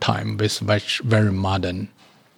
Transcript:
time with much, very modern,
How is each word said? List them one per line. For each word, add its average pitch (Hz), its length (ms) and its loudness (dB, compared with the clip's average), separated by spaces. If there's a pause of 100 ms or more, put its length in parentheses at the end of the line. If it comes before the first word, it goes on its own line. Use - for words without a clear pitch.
time 107 380 -2
with 107 240 -2
much, 104 420 -2
very 107 280 4
modern, 95 560 -2 (500)